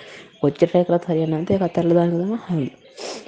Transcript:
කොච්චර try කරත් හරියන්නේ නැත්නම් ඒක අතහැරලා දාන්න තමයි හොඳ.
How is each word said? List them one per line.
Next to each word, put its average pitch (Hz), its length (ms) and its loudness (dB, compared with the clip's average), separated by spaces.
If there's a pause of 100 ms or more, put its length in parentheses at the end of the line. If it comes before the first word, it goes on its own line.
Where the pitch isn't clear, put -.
(360)
කොච්චර 151 320 2
try 180 160 4
කරත් 170 200 0
හරියන්නේ 160 280 0
නැත්නම් 170 240 0
ඒක 185 100 0
අතහැරලා 170 320 2
දාන්න 170 140 4
තමයි 190 300 -2
හොඳ. 160 260 -2 (600)